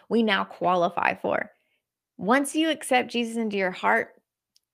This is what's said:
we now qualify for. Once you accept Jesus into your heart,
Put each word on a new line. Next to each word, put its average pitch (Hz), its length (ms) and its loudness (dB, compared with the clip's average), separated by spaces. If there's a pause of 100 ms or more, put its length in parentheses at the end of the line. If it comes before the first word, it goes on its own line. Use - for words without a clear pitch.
we 226 120 2
now 196 220 2
qualify 175 720 0
for. - 360 -2 (680)
Once 269 380 0
you 320 140 0
accept 254 400 0
Jesus 226 280 -4
into 220 180 -4
your 190 160 -2
heart, 208 500 -2 (520)